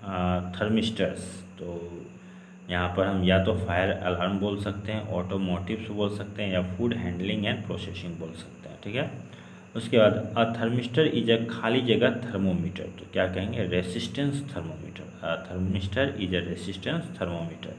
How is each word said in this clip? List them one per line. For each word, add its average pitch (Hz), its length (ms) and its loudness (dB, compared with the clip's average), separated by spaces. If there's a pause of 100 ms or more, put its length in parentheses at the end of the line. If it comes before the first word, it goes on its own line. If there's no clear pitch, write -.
अ, 90 360 2 (120)
thermistors, 107 640 2 (400)
तो 85 340 -8 (800)
यहाँ 90 260 2
पर 95 100 4
हम 98 180 2
या 95 200 8
तो 92 100 4
फायर 90 360 2
अलार्म 92 480 0
बोल 101 220 0
सकते 101 320 -4
हैं, 107 160 -4
ऑटोमोटिव्स 92 800 -2
बोल 104 280 0
सकते - 260 -6
हैं, 98 100 0
या 90 100 4
फूड 95 320 0
हैंडलिंग 92 520 0
एंड - 200 -2
प्रोसेसिंग 87 500 -6
बोल 82 160 -8
सकते - 360 -14
हैं, - 160 -14
ठीक 101 100 -8
है। 151 160 -2 (680)
उसके 117 220 4
बाद, - 400 6
a 117 200 4
thermistor 123 560 2
is 117 160 2
a 117 200 4
खाली 123 300 2
जगह 120 400 4
thermometer, 90 600 0
तो - 320 -10
क्या 92 140 2
कहेंगे, 95 380 -2
रेजिस्टेंस 120 800 -2
thermometer। 82 600 -8 (180)
A 82 120 0 (120)
thermistor 98 720 0
is 92 140 0
a 85 140 0
resistance 98 680 -6
thermometer। 82 600 -6